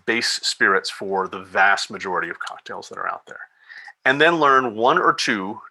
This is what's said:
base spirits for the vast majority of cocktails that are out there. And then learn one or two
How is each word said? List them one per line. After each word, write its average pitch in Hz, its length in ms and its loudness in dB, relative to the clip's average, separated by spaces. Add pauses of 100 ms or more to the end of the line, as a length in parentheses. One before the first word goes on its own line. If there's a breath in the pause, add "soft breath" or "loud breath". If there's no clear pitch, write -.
base 117 220 0 (160)
spirits - 460 0
for 95 380 -4
the 95 120 -12
vast 95 500 0
majority 90 400 -6
of 85 100 -10
cocktails - 500 -14
that 101 80 -16
are 92 100 -6
out 87 200 -10
there. - 120 -20 (680 loud breath)
And 135 140 2
then 165 220 6
learn 131 340 4
one 131 240 2
or 160 140 2
two 110 580 -4